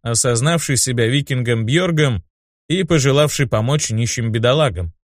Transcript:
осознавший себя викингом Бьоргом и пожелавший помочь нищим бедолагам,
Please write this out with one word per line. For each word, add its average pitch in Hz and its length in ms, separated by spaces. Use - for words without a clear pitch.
осознавший 123 720
себя 120 300
викингом 123 580
Бьоргом 151 600
и 185 140
пожелавший 143 640
помочь 117 440
нищим 113 420
бедолагам, 117 600